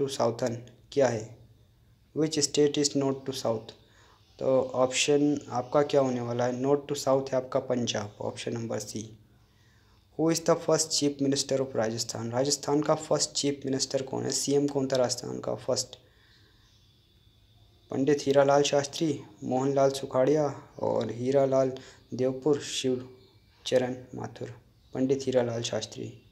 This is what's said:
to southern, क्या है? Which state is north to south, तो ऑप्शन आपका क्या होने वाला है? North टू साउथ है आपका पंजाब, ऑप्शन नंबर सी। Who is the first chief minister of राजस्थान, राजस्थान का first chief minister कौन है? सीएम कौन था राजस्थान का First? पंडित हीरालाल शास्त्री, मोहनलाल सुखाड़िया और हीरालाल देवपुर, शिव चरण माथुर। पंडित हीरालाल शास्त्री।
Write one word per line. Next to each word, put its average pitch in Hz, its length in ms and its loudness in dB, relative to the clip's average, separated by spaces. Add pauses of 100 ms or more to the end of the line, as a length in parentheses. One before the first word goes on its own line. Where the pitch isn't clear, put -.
to 131 80 -2
southern, 117 460 0 (360)
क्या 135 160 4
है? 113 300 -4 (800)
Which 151 220 0
state 147 380 4
is 143 200 2
north 139 280 0
to 135 60 -6
south, 117 400 -4 (680)
तो 131 220 4
ऑप्शन 143 880 2
आपका 127 320 0
क्या 143 200 4
होने 123 200 0
वाला 120 240 0
है? 123 140 0
North 143 280 2
टू 147 80 -4
साउथ 135 340 0
है 131 80 0
आपका 127 220 -2
पंजाब, 117 640 -2
ऑप्शन 113 320 -6
नंबर 117 260 -4
सी। 110 380 -10 (1000)
Who 160 160 2
is 160 100 -6
the 165 140 4 (100)
first 156 200 2
chief 143 380 0
minister 135 400 0
of - 80 -10
राजस्थान, 113 560 -4
राजस्थान 139 500 0
का 151 140 2
first - 360 0
chief 143 340 -2
minister 131 360 -2
कौन 120 220 -6
है? 123 80 -2
सीएम 143 360 2
कौन 139 200 -2
था 135 80 0
राजस्थान 127 440 0
का 123 160 -4
First? - 400 -4 (2000)
पंडित 139 300 2
हीरालाल 139 400 6
शास्त्री, 143 600 0 (220)
मोहनलाल 135 480 2
सुखाड़िया 139 880 0
और 110 320 -2
हीरालाल 131 600 2 (420)
देवपुर, 131 480 0
शिव - 480 -4 (560)
चरण 127 300 0 (200)
माथुर। 123 340 -10 (440)
पंडित 131 300 0
हीरालाल 120 380 0
शास्त्री। 117 520 -6 (180)